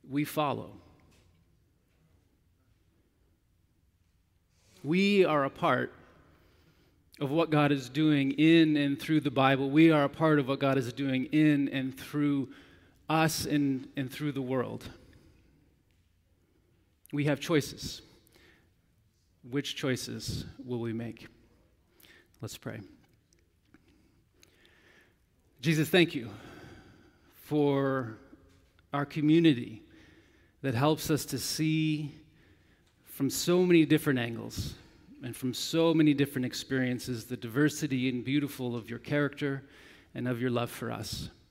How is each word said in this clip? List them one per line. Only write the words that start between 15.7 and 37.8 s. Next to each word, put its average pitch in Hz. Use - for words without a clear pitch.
We 147
have 143
choices. -
Which 135
choices 120
will 123
we 117
make? 113
Let's -
pray. 113
Jesus, 156
thank 175
you 113
for 139
our 143
community 147
that 135
helps 151
us 147
to 131
see 156
from -
so 175
many 170
different 147
angles 113
and 117
from 127
so 165
many 151
different 139
experiences 123
the 127
diversity 131